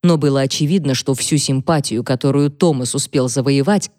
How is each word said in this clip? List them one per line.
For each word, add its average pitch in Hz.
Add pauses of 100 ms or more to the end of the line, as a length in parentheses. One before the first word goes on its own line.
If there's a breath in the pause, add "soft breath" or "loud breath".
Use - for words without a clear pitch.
Но 170
было 139
очевидно, 143
что -
всю 147
симпатию, 135
которую 143
Томас 143
успел 135
завоевать 139